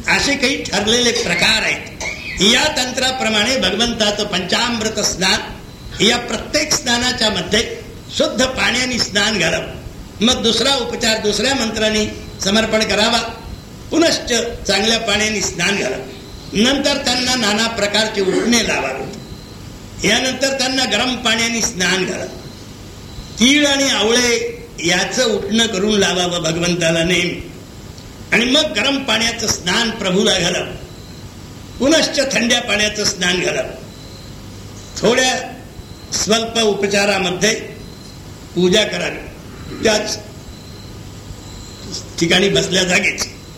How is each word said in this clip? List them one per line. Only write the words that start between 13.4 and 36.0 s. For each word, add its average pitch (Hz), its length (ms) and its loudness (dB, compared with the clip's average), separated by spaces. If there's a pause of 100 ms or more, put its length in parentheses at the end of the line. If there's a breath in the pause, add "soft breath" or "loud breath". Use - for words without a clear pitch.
पुनश्च 330 420 2 (340)
चांगल्या 214 320 4
पाण्याने 208 420 2
स्नान 175 360 0
घालावं. - 260 -2 (500)
नंतर 277 440 4
त्यांना 247 380 0
नाना 220 320 2
प्रकारचे 208 540 0
उठणे 190 480 4
लावावे. 135 540 -4 (840)
यानंतर 262 500 2
त्यांना 269 260 0
गरम 233 320 0
पाण्याने 233 440 0
स्नान 180 460 2
घालावं. - 220 -4 (1120)
तीळ 285 260 6
आणि 277 220 2
आवळे 233 720 2 (260)
याचं 190 400 2
उठणं 214 420 2
करून 208 320 2
लावावं 175 440 2
भगवंताला 165 640 2
नेहमी, 175 460 0 (840)
आणि 214 120 4
मग 277 180 4 (140)
गरम 269 220 2
पाण्याचं 220 480 0
स्नान 214 440 0
प्रभूला 196 480 2
घालावं, 170 320 0 (1080)
पुनश्च 285 420 4 (120)
थंड्या 233 280 2
पाण्याचं 208 440 0
स्नान 180 360 0
घालावं. 147 300 0 (1300)
थोड्या 254 540 2 (600)